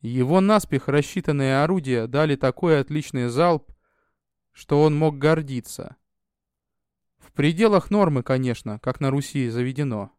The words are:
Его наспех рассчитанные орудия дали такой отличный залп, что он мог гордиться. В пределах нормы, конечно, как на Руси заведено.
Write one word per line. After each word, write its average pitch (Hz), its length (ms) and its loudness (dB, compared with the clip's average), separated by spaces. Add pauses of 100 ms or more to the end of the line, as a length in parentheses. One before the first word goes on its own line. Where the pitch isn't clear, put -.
Его 127 400 2
наспех 196 480 0
рассчитанные 143 720 0
орудия 135 460 -2
дали 143 260 0
такой 143 460 2
отличный 135 480 -4
залп, 156 420 0 (800)
что - 320 0
он 151 160 4
мог 151 200 0
гордиться. 143 760 -2 (1200)
В - 140 -20
пределах 170 580 2
нормы, 170 340 2
конечно, 123 560 -4
как - 180 -6
на 135 140 -2
Руси 135 380 -4
заведено. 123 680 -4